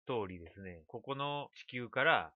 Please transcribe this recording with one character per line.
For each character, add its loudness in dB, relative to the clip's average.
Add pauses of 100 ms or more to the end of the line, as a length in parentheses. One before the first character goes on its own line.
通 0
り -8
で -14
す -14
ね、 -12
こ -10
こ -6
の -4
地 -16
球 -6
か 4
ら 6